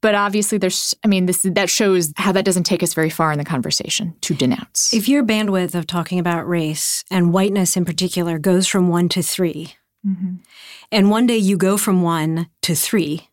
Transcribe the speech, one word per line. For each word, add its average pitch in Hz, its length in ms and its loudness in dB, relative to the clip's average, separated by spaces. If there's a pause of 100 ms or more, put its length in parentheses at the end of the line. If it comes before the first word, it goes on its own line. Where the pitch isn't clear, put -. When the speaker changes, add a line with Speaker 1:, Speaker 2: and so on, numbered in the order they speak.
Speaker 1:
But 214 120 4
obviously 202 440 0
there's, - 440 -2
I 220 60 2
mean, 185 180 4
this, 180 160 0
that 190 260 0
shows 185 480 2
how - 140 0
that 190 140 2
doesn't 185 180 2
take 175 200 0
us 170 120 -2
very 160 160 0
far 160 220 0
in 151 60 -2
the 147 60 -4
conversation 156 760 -4
to - 140 -2
denounce. - 600 0
Speaker 2:
If 220 140 0
your 277 160 4
bandwidth 208 500 0
of 170 120 -2
talking 175 340 -2
about 170 260 -2
race 156 640 -2
and 175 220 2
whiteness 190 440 2
in 180 80 0
particular 170 540 -4
goes 185 300 2
from 180 200 2
one 175 200 2
to 170 140 -2
three, 160 520 -4 (320)
Speaker 1:
Mm-hmm. 185 300 -4 (560)
Speaker 2:
and 202 180 4
one 226 160 2
day 233 120 2
you 196 180 2
go 190 200 2
from 190 240 0
one 165 460 0 (160)
to 170 140 -2
three 165 560 -2